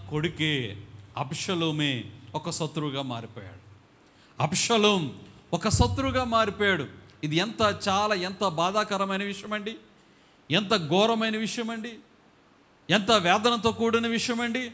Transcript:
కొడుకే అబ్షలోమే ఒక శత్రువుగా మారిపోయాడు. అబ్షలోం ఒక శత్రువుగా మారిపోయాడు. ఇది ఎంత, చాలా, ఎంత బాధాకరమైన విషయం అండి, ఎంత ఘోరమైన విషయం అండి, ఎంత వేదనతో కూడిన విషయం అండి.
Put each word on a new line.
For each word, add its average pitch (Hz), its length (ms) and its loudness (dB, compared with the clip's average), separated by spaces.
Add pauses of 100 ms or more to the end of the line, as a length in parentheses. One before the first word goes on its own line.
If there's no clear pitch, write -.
కొడుకే 151 680 -2 (400)
అబ్షలోమే 151 840 -2 (320)
ఒక 156 140 -6
శత్రువుగా 151 520 -4
మారిపోయాడు. 110 580 -10 (840)
అబ్షలోం 185 760 2 (340)
ఒక 175 160 0
శత్రువుగా 254 540 2
మారిపోయాడు. 208 640 2 (360)
ఇది 151 120 -2
ఎంత, 208 520 0
చాలా, 208 280 2
ఎంత 190 320 -2
బాధాకరమైన 196 760 0
విషయం 202 300 -8
అండి, 214 220 -6 (760)
ఎంత 202 260 2
ఘోరమైన 214 600 2
విషయం 220 320 -4
అండి, 226 240 -10 (960)
ఎంత 185 220 4
వేదనతో 214 600 4
కూడిన 226 360 2
విషయం 233 340 -2
అండి. 240 320 -4